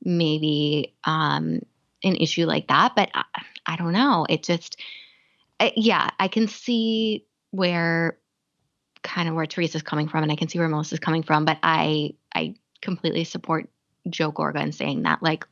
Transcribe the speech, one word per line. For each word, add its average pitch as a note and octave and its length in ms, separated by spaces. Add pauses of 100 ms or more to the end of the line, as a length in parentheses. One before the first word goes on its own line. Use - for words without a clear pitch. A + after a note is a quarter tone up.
maybe, D3+ 920 (100)
um, D#3 560 (420)
an F#3+ 140
issue E3 300
like D#3+ 220
that, E3+ 280
but G3 160
I, - 120 (420)
I E3 100
don't E3+ 160
know. A3 380
It D#3 120
just, - 380 (800)
I, - 180
yeah, G#3+ 320 (100)
I F#3+ 100
can A3 200
see A3 800 (240)
where E3+ 640 (880)
kind E3+ 260
of D#3+ 60
where E3 100
Teresa's D#3 380
coming D3+ 260
from, D#3 140
and D3+ 100
I D3+ 40
can D#3+ 120
see F3+ 100
where E3 100
Melissa's D3+ 320
coming D#3+ 220
from, D#3 220
but D#3 180
I, D#3 520 (200)
I - 200 (260)
completely E3 440
support E3 440 (400)
Joe D#3+ 240
Gorga D3+ 300
in D3 100
saying D3 300
that, - 200
like, D#3 300